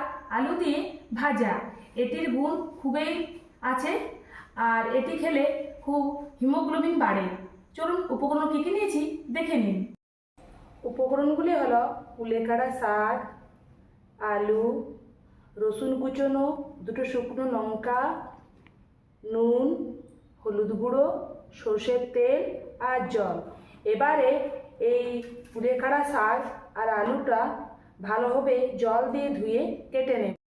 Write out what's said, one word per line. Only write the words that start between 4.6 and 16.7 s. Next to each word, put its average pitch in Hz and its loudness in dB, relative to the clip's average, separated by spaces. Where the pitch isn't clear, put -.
আর 226 2
এটি - -2
খেলে 294 2
খুব 285 0
হিমোগ্লোবিন 311 2
বাড়ে। 196 2
চলুন 349 0
উপকরণ 294 2
কী 294 0
কী 359 0
নিয়েছি 320 0
দেখে 320 0
নিন। 190 2
উপকরণগুলি 285 2
হলো 240 4
কুলেখাড়া 233 0
শাক, 214 0
আলু, 214 2
রসুন 262 0
কুচোনো, 269 0